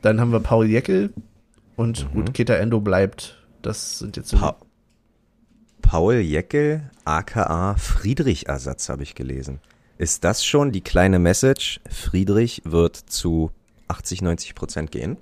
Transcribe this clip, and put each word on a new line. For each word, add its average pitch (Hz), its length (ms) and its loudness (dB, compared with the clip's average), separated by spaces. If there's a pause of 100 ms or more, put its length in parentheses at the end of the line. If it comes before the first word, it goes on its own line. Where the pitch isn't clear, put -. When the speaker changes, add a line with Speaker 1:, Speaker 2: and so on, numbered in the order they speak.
Speaker 1:
dann 110 200 4
haben 120 120 4
wir 113 80 4
Paul 113 260 4
Jäckel 185 460 2 (640)
und 117 280 -2
Speaker 2:
Mhm. 69 100 -8
Speaker 1:
gut, 104 200 -2
Keita - 200 2
Endo 113 260 0
bleibt. 98 640 -2 (180)
Das - 380 -8
sind 107 180 -12
jetzt - 140 -14
so - 80 4
Speaker 2:
Pa-, 76 180 0 (1300)
Paul 87 320 6
Jäckel, 135 720 0 (160)
A - 180 0
K - 200 -2
A 92 340 0
Friedrich-Ersatz, 87 1120 -2
habe 69 140 -6
ich - 120 -14
gelesen. 67 440 -10 (400)
Ist - 260 -4
das 95 200 2
schon 143 280 2
die 95 100 -4
kleine 92 360 4
Message? 92 640 2 (100)
Friedrich 101 760 0
wird 85 320 2
zu 80 540 -2 (380)
achtzig, - 340 -8
neunzig 85 320 -4
Prozent - 380 -8
gehen? 73 300 -6